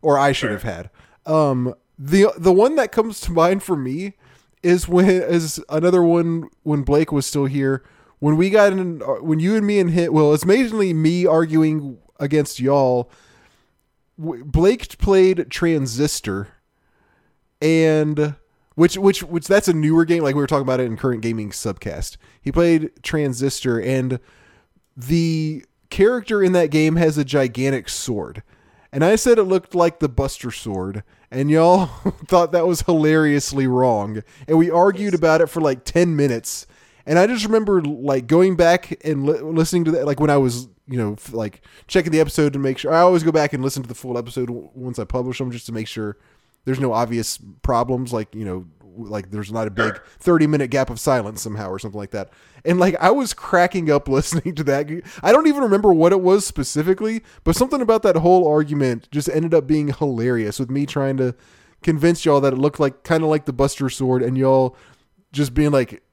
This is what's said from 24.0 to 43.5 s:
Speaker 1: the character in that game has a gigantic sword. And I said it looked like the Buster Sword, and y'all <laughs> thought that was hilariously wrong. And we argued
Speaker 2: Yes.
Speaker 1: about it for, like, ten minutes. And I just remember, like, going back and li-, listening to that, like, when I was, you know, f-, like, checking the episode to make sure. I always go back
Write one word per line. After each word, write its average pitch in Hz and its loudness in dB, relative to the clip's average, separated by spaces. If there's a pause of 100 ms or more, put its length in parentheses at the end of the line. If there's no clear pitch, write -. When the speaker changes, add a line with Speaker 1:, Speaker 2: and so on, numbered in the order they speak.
Speaker 1:
the 156 -2 (240)
character 214 0
in 185 2
that 170 2
game 156 2
has 160 2
a 147 -2
gigantic 131 -2
sword. 104 -8 (480)
And 139 -2
I 196 4
said 233 4
it 214 2
looked 185 -2
like 170 0
the 151 -2
Buster 131 -4
Sword, 98 -8 (260)
and 139 -4
y'all 175 4
<laughs> - -8
thought 175 2
that 170 2
was 175 -2
hilariously 151 2
wrong. 110 0 (240)
And 160 2
we 170 4
argued 190 2
Speaker 2:
Yes. 175 0
Speaker 1:
about 160 4
it 165 2
for, 170 -6
like, 135 -2
ten 175 0
minutes. 135 -4 (420)
And 156 2
I 185 6
just 226 -2
remember, 208 2
like, 135 -4
going 180 4
back 170 2
and 147 -2
li-, 151 0
listening 165 0
to 160 0
that, 143 0
like, 139 -2
when 147 2
I 143 4
was, 123 -2 (200)
you 127 -6
know, 107 -2
f-, - -16
like, 110 -8 (260)
checking 165 0
the 156 2
episode 147 2
to 139 -6
make 135 -2
sure. - -4
I 165 4
always 180 4
go 165 2
back 151 0